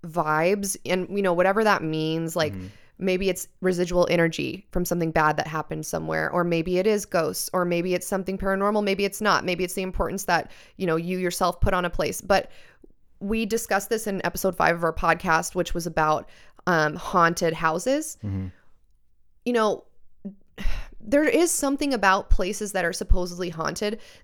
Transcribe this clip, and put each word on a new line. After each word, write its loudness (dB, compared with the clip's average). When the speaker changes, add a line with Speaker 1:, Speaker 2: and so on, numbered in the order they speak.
Speaker 1:
vibes 0
and, 0
you -2
know, 2
whatever 4
that 4
means, -2
like, 0
Speaker 2:
Mm-hmm. -10
Speaker 1:
maybe 0
it's -2
residual 2
energy 0
from 0
something 0
bad 4
that -2
happened -6
somewhere, -2
or 0
maybe 0
it 2
is 2
ghosts, -2
or 0
maybe 0
it's -4
something -4
paranormal, 0
maybe 0
it's -4
not, 2
maybe -2
it's -6
the -4
importance -4
that, 0
you -4
know, 2
you -4
yourself -2
put 2
on 0
a -2
place. -2
But 0
we -2
discussed -2
this -2
in -4
episode -2
five 4
of -4
our 2
podcast, 0
which -2
was -4
about, 0
um, 2
haunted 2
houses. -2
Speaker 2:
Mm-hmm. -4
Speaker 1:
You 0
know, 2
<sighs> 0
there 2
is 4
something 0
about 2
places 2
that 0
are 0
supposedly 0
haunted -4